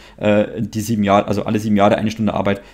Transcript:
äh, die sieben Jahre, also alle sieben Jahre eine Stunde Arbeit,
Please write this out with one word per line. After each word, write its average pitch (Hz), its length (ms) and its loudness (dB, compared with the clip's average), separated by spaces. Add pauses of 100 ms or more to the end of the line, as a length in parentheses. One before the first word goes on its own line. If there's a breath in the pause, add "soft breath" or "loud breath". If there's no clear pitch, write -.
(160 loud breath)
äh, 104 460 0
die 107 180 -6
sieben 104 220 -2
Jahre, 101 240 2
also 101 200 -2
alle 110 120 -2
sieben 107 160 -2
Jahre 104 220 4
eine 107 160 -2
Stunde 107 200 -2
Arbeit, 101 300 -2 (120 loud breath)